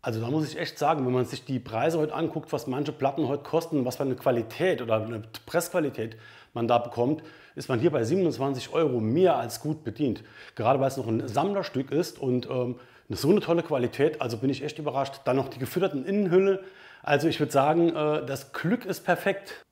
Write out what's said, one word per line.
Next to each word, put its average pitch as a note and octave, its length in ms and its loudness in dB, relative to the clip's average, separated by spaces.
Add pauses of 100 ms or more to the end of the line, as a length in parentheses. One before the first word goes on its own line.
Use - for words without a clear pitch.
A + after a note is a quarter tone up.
Also A2+ 180 -2
da A#2 80 -4
muss D3+ 180 0
ich - 120 -8
echt D#3 200 -6
sagen, D3 280 2
wenn B2+ 80 0
man B2+ 100 4
sich C3+ 220 -10
die C3 120 -2
Preise B2 400 0
heute D#3 140 0
anguckt, D#3+ 400 -4
was C#3+ 140 -4
manche C#3+ 260 -4
Platten C#3 360 0
heute C#3 160 -2
kosten, D#3 420 0
was B2+ 100 -4
für - 60 -2
eine C3 120 0
Qualität B2+ 680 0
oder A2+ 140 0
eine A2 260 -4 (240)
Pressqualität D3 720 -2 (340)
man A#2+ 160 -2
da A#2+ 80 6
bekommt, A#2+ 460 0 (320)
ist - 160 -8
man A#2+ 100 2
hier D#3 100 4
bei C3 140 2
siebenundzwanzig C3+ 680 -2
Euro C#3 260 2
mehr C#3+ 360 4
als A#2+ 260 -6
gut D3+ 220 -4
bedient. A#2 380 -2 (320)
Gerade C3 260 4
weil C3+ 80 2
es C3+ 100 -4
noch A2+ 80 -4
ein A#2 200 0
Sammlerstück D3+ 640 -2
ist E3 280 -2
und, B2+ 320 0
ähm, B2+ 280 -4 (300)
so B2+ 220 0
eine G3+ 100 6
tolle E3+ 220 0
Qualität, C#3 580 0
also A#2 160 -4
bin B2+ 140 0
ich C3+ 120 -4
echt C#3+ 160 -8
überrascht. C#3 460 -4
Dann C3 120 2
noch C3+ 120 0
die - 100 -14
gefütterten C#3+ 460 -2
Innenhülle. F#3+ 580 4 (400)
Also D3 240 2
ich D3+ 140 0
würd D3 120 0
sagen, D#3+ 440 4
äh, D3+ 300 0
das C3+ 260 -8
Glück G#3+ 320 0
ist - 220 -6
perfekt. F#3+ 640 -2